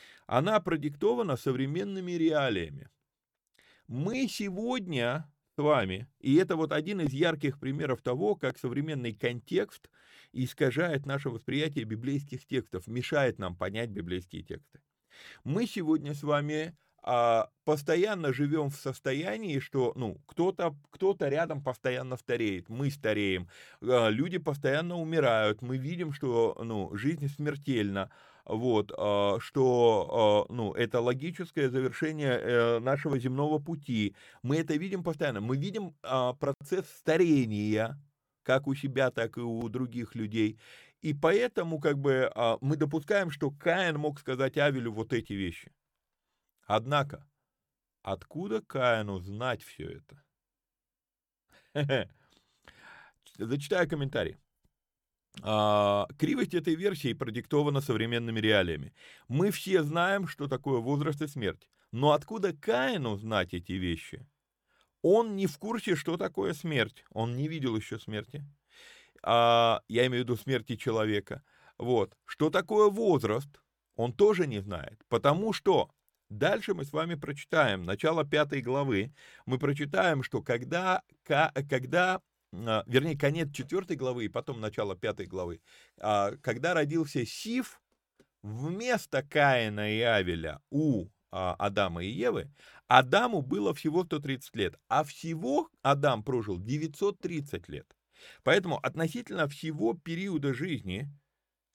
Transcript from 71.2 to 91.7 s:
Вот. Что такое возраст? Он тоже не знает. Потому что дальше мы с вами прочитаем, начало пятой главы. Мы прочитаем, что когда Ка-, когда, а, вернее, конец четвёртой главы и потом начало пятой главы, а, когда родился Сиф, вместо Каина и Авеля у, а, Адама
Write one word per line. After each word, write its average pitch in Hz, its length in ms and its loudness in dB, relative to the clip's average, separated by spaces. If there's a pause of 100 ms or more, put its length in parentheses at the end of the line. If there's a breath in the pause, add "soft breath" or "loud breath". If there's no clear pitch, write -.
Вот. 117 380 0 (100)
Что - 260 0
такое 208 380 4
возраст? 143 600 2 (460)
Он 117 180 -2
тоже 196 340 6
не 107 140 -4
знает. 90 380 -10 (100)
Потому 156 440 2
что - 380 2 (380)
дальше 185 460 0
мы 147 100 -6
с 147 80 -12
вами 160 220 -2
прочитаем, 143 680 0
начало 151 400 0
пятой 147 380 0
главы. 127 500 0 (360 loud breath)
Мы 127 100 -2
прочитаем, 143 640 2
что - 220 -4
когда 160 580 0 (220)
Ка-, 156 280 2 (160)
когда, 165 540 0 (320)
а, 107 320 0
вернее, 143 320 2
конец 147 340 0
четвёртой 160 440 -6
главы 123 300 -4
и 98 40 -6
потом 117 320 -6
начало 104 340 -4
пятой 104 300 -4
главы, 90 340 -6 (380 soft breath)
а, 101 440 2
когда 131 340 -2
родился 151 500 0
Сиф, - 560 -6 (600)
вместо 151 800 -2
Каина 117 680 2
и 110 100 0
Авеля 87 680 2
у, 135 380 0 (240)
а, 92 240 -2
Адама 95 480 0